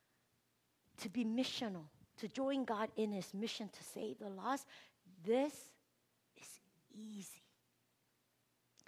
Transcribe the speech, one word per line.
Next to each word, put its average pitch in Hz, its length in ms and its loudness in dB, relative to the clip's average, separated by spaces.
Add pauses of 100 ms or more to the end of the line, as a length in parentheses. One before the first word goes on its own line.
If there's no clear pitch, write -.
(960)
to 220 120 -4
be 233 160 2
missional, 220 600 2 (320)
to 220 100 -4
join 269 380 2
God 214 300 2
in 214 160 4
his 196 220 -2
mission 208 360 -2
to - 140 -14
save - 360 -6
the 214 100 -6
lost, 202 380 0 (580)
this 269 280 6 (840)
is - 200 -16 (340)
easy. 208 500 -10 (1400)